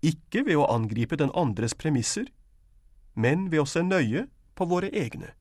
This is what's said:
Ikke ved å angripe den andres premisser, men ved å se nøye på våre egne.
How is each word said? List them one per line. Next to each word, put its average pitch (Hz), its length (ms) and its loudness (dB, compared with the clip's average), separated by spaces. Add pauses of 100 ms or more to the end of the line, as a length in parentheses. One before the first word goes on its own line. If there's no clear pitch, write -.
Ikke 226 460 -2
ved 180 100 4
å 147 160 4
angripe 117 480 -2
den 139 160 2
andres 117 400 0
premisser, 156 540 -2 (840)
men 156 380 2
ved 151 100 2
å 143 60 0
se 165 160 0
nøye 180 400 2 (320)
på 185 120 -2
våre 180 200 0
egne. - 520 -6